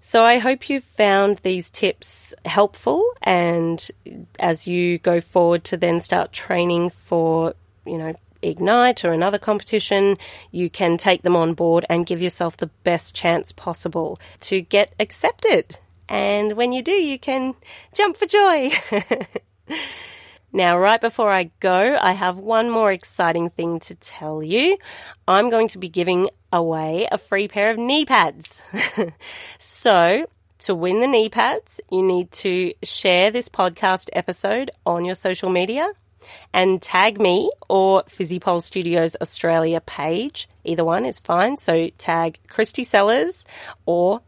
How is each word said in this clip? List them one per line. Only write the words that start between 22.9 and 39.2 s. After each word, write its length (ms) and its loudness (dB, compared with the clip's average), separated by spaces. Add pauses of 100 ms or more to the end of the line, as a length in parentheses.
exciting 580 -2
thing 300 -6
to 160 -14
tell 440 -10
you. 380 0 (480)
I'm 240 4
going 180 4
to 100 -8
be 100 -10
giving 420 0 (220)
away 580 -2
a 80 -2
free 300 -2
pair 240 0
of 40 -2
knee 280 0
pads. 580 0 (340)
<laughs> 160 -4 (460)
So, 720 2 (320)
to 140 -4
win 260 0
the 80 2
knee 200 2
pads, 520 -2 (100)
you 120 0
need 280 0
to 420 -4 (120)
share 480 2
this 160 -4
podcast 640 -2
episode 580 -4 (160)
on 180 0
your 120 -4
social 340 -4
media 400 -2 (640)
and 280 2
tag 400 2
me 300 2 (180)
or 380 4
Fizzy 320 -6
Pole 220 -2
Studios 600 -2